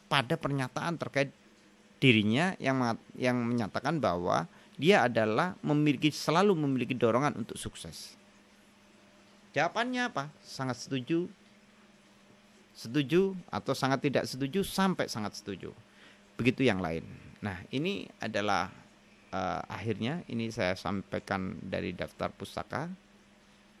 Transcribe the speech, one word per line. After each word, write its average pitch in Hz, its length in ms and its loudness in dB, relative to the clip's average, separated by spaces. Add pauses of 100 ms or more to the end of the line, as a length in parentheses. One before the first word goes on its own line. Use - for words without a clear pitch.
pada 139 300 2
pernyataan 147 640 -2
terkait 139 320 0 (680)
dirinya 120 640 6
yang 135 160 2
mengat-, 117 300 0 (100)
yang 123 240 2
menyatakan 120 560 0
bahwa 101 480 2 (320)
dia 170 260 6
adalah 117 560 2
memiliki, 147 480 4
selalu 180 480 4
memiliki 131 380 0
dorongan 120 420 2
untuk - 220 -8
sukses. - 580 -12 (1300)
Jawabannya 240 580 0
apa? 147 220 -4 (100)
Sangat - 460 -6
setuju, 160 400 -2 (1500)
setuju 151 600 0 (160)
atau 117 240 -2
sangat 139 340 0
tidak 131 180 2
setuju 135 360 -2
sampai 190 480 0
sangat 107 260 -6
setuju. - 380 -10 (640)
Begitu 127 260 2
yang 101 160 4
lain. 82 240 -4 (400)
Nah, 95 160 -6 (120)
ini 175 360 -4 (120)
adalah, 101 480 -2 (640)
eh, 90 360 -4
akhirnya 110 600 -4
ini 113 240 -4
saya 95 240 0
sampaikan 95 840 -4
dari 92 320 -4
daftar 87 400 -6
pustaka. 101 560 -8 (920)